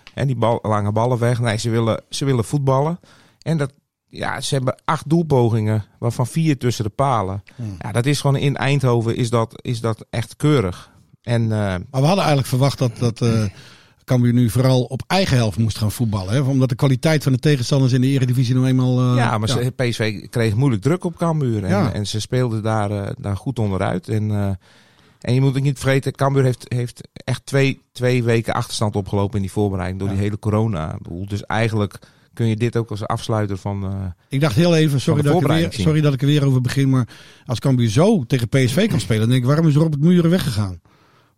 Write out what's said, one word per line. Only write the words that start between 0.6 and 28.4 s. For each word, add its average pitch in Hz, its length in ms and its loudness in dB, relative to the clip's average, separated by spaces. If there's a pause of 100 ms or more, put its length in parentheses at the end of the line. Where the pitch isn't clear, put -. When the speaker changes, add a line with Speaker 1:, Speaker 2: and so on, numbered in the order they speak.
Speaker 1:
lange 104 300 0
ballen 117 260 0
weg. 117 220 0
Nee, 113 160 0
ze 113 140 -4
willen, 113 380 0
ze - 160 -8
willen 131 200 2
voetballen. 143 560 0 (420)
En 165 160 -2
dat, 139 140 -4 (340)
ja, - 340 -6
ze 135 140 -4
hebben 127 300 -2
acht 151 240 -4
doelpogingen, 117 760 2 (140)
waarvan 117 280 -2
vier 160 320 0
tussen 120 260 -2
de 104 60 -4
palen. 101 520 -2 (140)
Speaker 2:
Hmm. 104 220 -10
Speaker 1:
Ja, 101 140 -8
dat 123 140 -2
is 147 140 0
gewoon, 139 160 2
in 139 200 -2
Eindhoven 123 600 2
is 117 140 0
dat, 113 320 -2
is 117 180 -6
dat 113 300 -4
echt - 260 -6
keurig. 131 540 0 (320)
En, 117 200 0
eh, 110 60 0 (100)
Speaker 2:
Maar 95 320 -2
we 131 80 -4
hadden 160 180 2
eigenlijk 156 320 2
verwacht 131 300 0
dat, 123 180 -2
dat, 120 240 -2
eh, 113 240 2 (600)
Cambuur 120 280 2
nu 120 180 4
vooral 127 320 2
op 127 240 -8
eigen 185 300 0
helft 110 220 0
moest 113 200 -2
gaan 107 140 -2
voetballen. 101 420 -4
Hè? 143 60 2
Omdat 131 280 2
de 127 60 -4
kwaliteit 143 480 2
van 131 100 0
de 123 60 2
tegenstanders 135 540 2
in 131 80 2
de 127 60 2
Eredivisie 127 480 2
nou 127 120 2
eenmaal, 127 340 2 (100)
eh, 123 60 2
Speaker 1:
Ja, 123 220 0
maar 110 100 -2
Speaker 2:
ja. 123 140 0
Speaker 1:
ze, 127 80 -2
P - 120 -6 (100)
S - 40 -6
V 107 320 -4
kreeg 113 260 0
moeilijk 117 280 2
druk 175 220 0
op 170 120 -6
Cambuur. 143 480 -2
En, - 60 -2
Speaker 2:
Ja. 175 220 2
Speaker 1:
en 104 140 -4
ze 107 140 -4
speelden 117 420 -2
daar, 107 280 0
eh, 101 280 -4
daar 101 180 -4
goed - 220 -8
onderuit. 98 500 -2
En, 107 220 -2
eh, 101 200 -2 (720)
en 123 140 -2
je 131 60 2
moet 135 160 2
ook 143 60 0
niet 139 160 -2
vergeten, 135 340 0
Cambuur 139 320 0
heeft, 127 240 -2
heeft 123 440 -6
echt - 340 -6
twee, 135 340 0 (120)
twee 123 300 0
weken 117 320 0